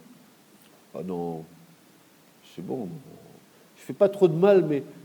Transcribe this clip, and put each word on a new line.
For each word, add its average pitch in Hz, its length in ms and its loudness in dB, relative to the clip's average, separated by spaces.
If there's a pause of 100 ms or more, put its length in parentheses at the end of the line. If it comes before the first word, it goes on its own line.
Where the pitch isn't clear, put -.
(920)
Ah 73 100 -10
non, 85 400 -8 (1120)
c'est 175 100 -14
bon. 131 220 -10 (880)
Je - 80 -20
fais 135 100 -12
pas 196 160 4
trop 190 180 2
de 156 80 2
mal, 185 300 4
mais 147 180 -4 (220)